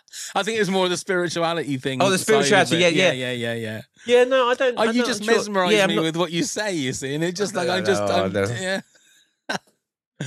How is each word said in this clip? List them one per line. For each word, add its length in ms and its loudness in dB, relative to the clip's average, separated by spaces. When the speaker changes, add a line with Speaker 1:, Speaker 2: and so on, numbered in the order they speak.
Speaker 1:
I 100 0
think 140 -4
it 20 -2
was 120 0
more 180 2
the 80 -2
spirituality 800 -2
thing 240 -2
Speaker 2:
Oh, 80 4
the 80 2
Speaker 1:
side 200 2
of 80 2
Speaker 2:
spirituality, 320 4
Speaker 1:
it. 160 4
Speaker 2:
yeah, 180 4
Speaker 1:
Yeah, 0 -
Speaker 2:
yeah. 200 -4
Speaker 1:
yeah, 220 -2
yeah, 0 -
yeah. 280 -6
Speaker 2:
Yeah, 160 6
no, 260 2
I 60 2
don't, 220 -2
Speaker 1:
Oh, 60 2
Speaker 2:
I'm 120 0
Speaker 1:
you 60 2
Speaker 2:
not 60 0
Speaker 1:
just 160 -4
Speaker 2:
sure. 120 4
Speaker 1:
mesmerise 380 0
Speaker 2:
Yeah, 100 4
I'm 60 2
Speaker 1:
me 80 0
Speaker 2:
not 60 0
Speaker 1:
with 120 -2
what 160 0
you 120 0
say, 300 -4
you 200 -2
see, 200 -6
and 100 -2
it 120 -4
just, 180 -4
like, 140 -2
Speaker 2:
No, 80 0
Speaker 1:
I'm 100 -2
just, 160 2
Speaker 2:
no, 240 0
Speaker 1:
I'm, 80 -4
Speaker 2:
no. 120 0
Speaker 1:
yeah. 360 -4
<laughs> 80 -4